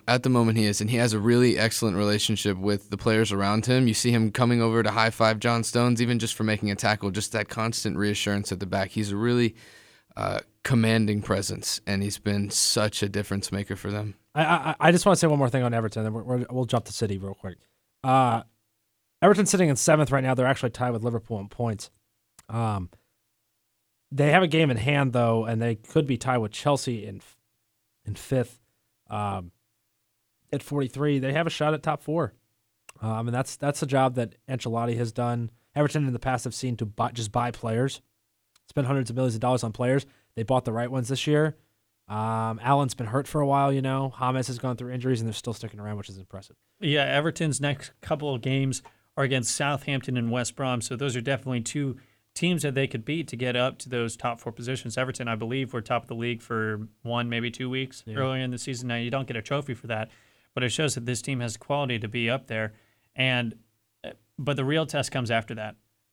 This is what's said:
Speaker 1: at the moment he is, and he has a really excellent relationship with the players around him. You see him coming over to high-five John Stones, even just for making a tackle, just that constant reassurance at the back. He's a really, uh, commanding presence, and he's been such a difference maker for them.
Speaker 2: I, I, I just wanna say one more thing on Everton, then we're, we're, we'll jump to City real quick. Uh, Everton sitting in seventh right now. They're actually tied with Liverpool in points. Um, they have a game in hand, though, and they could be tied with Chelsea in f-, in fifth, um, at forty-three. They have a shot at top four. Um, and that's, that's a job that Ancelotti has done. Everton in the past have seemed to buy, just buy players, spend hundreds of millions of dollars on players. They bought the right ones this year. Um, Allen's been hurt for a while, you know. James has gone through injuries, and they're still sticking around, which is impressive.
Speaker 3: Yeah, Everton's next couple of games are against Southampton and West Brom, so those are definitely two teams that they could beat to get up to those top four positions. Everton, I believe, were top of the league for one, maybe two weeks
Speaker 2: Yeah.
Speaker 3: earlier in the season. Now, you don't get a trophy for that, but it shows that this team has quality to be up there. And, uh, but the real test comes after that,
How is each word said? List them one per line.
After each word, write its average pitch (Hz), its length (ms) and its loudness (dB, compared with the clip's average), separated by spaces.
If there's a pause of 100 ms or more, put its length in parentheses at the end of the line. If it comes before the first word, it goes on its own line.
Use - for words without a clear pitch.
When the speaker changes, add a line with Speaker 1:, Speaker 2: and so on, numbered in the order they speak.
Speaker 1:
at 123 160 4
the 131 60 4
moment 113 280 6
he 107 80 6
is, 101 140 2
and 110 100 0
he 123 60 0
has 117 160 4
a 110 80 2
really 120 360 6
excellent 110 400 2
relationship 104 600 2
with 101 320 -2
the 101 80 -4
players 110 320 2
around 101 360 0
him. 127 200 4
You 110 80 4
see 120 160 2
him 110 220 4
coming 120 280 4
over 113 220 4
to 107 80 0
high-five 110 480 4
John 117 240 2
Stones, 120 400 2
even 120 160 2
just 113 160 -2
for - 80 -4
making 107 300 0
a - 20 -2
tackle, 104 380 0
just 101 200 -4
that 104 160 -2
constant 113 480 -4
reassurance 101 540 0
at 92 80 -4
the 95 80 -6
back. 98 240 -2
He's 101 220 -2
a 101 40 -2
really, 120 380 2 (600)
uh, - 240 -2 (220)
commanding 113 600 2
presence, 98 640 -4
and 98 160 -2
he's 104 160 -4
been 101 320 -2
such - 520 0
a 101 60 0
difference 98 440 -4
maker 101 240 -4
for 101 140 -8
them. 104 240 -6 (200)
Speaker 2:
I, 156 80 2
I, 156 380 2
I 170 120 8
just 175 140 4
wanna 185 100 8
say 170 100 4
one 151 120 4
more 135 120 4
thing 131 120 2
on 120 100 2
Everton, 113 320 -2
then 110 80 -2
we're, 110 100 -6
we're, 123 280 -2
we'll 127 160 -2
jump - 200 0
to 107 60 -14
City 101 240 -2
real 98 180 -8
quick. 92 220 -12 (480)
Uh, 131 380 4 (800)
Everton 196 260 8
sitting 185 220 4
in 135 80 4
seventh 151 360 4
right 135 100 4
now. 131 120 2
They're 123 120 4
actually 131 240 2
tied 120 200 -2
with 113 120 -2
Liverpool 117 380 -4
in 101 80 -10
points. 113 420 -4 (580)
Um, 107 400 -2 (1200)
they 143 200 2
have 180 120 6
a 180 60 4
game 156 220 4
in 120 60 2
hand, 135 360 2
though, 117 320 2
and 113 160 -2
they 117 140 0
could 151 320 0
be 127 100 0
tied 127 220 0
with 107 140 -4
Chelsea 127 520 -2
in 101 120 -10
f-, - 200 -20 (680)
in 101 80 -6
fifth, - 460 -2 (500)
um, 98 400 -4 (1000)
at 139 100 -4
forty-three. 143 560 0
They 131 160 -2
have 165 120 2
a 160 40 -2
shot 151 240 0
at 143 80 -4
top 151 200 -2
four. 151 300 -2 (680)
Um, 113 260 -2
and 120 60 -2
that's, 131 220 -4
that's 143 260 -2
a 151 40 -2
job 131 280 2
that 120 200 -2 (140)
Ancelotti 117 480 -2
has 117 160 -2
done. 120 380 -2 (240)
Everton 147 320 2
in 131 60 0
the 120 60 -4
past 127 260 -2
have 117 100 -6
seemed 123 240 -4
to 117 80 -2
buy, 117 260 -2
just 113 180 -6
buy 120 200 0
players, 117 500 -2 (640)
spend 139 200 -2
hundreds 131 240 0
of 117 60 -6
millions 127 180 2
of 110 60 -4
dollars 123 220 2
on 110 100 -4
players. 131 320 2 (300)
They 113 80 -4
bought 127 220 2
the 117 80 -2
right 120 180 -2
ones 127 180 -2
this 131 180 -2
year. 151 300 4 (520)
Um, 113 540 -2
Allen's 139 320 2
been 117 120 -8
hurt 131 220 -2
for 151 120 0
a 143 60 2
while, 139 260 4
you 135 100 0
know. 135 360 -2
James 127 280 0
has 123 120 -8
gone 127 180 -4
through 123 160 -10
injuries, 127 280 0
and 113 80 -2
they're 107 60 -4
still - 180 -6
sticking 107 260 -12
around, 104 200 -6
which 98 100 -12
is 98 100 -14
impressive. 95 380 -18 (240)
Speaker 3:
Yeah, 147 240 2
Everton's 151 560 0
next 143 400 -4
couple 147 340 -4
of 120 60 -4
games 135 420 0 (340)
are 139 80 0
against 131 300 0
Southampton 139 640 -2
and 117 140 0
West 123 260 -4
Brom, 127 240 -2
so 123 160 -6
those 131 200 -2
are 123 40 -4
definitely 127 400 -2
two 139 380 -4 (360)
teams 170 280 0
that 143 120 -2
they 135 120 2
could 113 180 -6
beat 156 240 -4
to 120 80 -12
get 123 200 -2
up 127 220 0
to - 100 -16
those 120 280 -2
top 117 240 -4
four - 120 -10
positions. 123 440 -8
Everton, 127 320 -4
I 113 60 -2
believe, 117 380 -4
were 117 100 -4
top 120 200 -2
of - 60 -16
the 120 60 -8
league 117 260 -4
for 110 480 -4 (140)
one, 120 260 -2
maybe 117 220 -2
two 127 180 -8
weeks 131 380 -6
Speaker 2:
Yeah. 110 100 -10
Speaker 3:
earlier 131 260 -2
in 127 80 -4
the 123 80 -6
season. 127 300 -8
Now, 117 80 -2
you 117 140 -4
don't 135 160 -4
get 117 100 -6
a 107 60 -6
trophy 143 320 -4
for 113 140 -12
that, 110 220 -4 (440)
but 123 80 -2
it 123 80 0
shows 147 240 0
that 120 100 -8
this 123 160 -4
team 131 200 -4
has 117 160 -6
quality 139 420 -2
to 107 100 -6
be 117 220 -2
up 131 160 -2
there. 110 280 -6 (420)
And, 123 400 0 (480)
uh, - 60 -12 (280)
but 139 180 -2
the 131 80 0
real 156 220 0
test 139 240 -4
comes 120 220 -2
after 113 240 -2
that, 107 180 -10 (380)